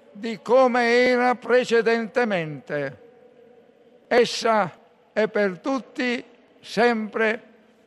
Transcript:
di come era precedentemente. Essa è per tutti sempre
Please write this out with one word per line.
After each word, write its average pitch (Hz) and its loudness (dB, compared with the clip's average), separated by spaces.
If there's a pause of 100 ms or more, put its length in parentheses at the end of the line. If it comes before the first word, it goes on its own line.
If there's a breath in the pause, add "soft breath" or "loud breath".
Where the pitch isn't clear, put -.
(120)
di 208 -10
come 247 4
era 247 2
precedentemente. 214 -2 (1120)
Essa 220 0 (420)
è 214 0
per 202 -2
tutti 247 -4 (360)
sempre 220 -2 (460)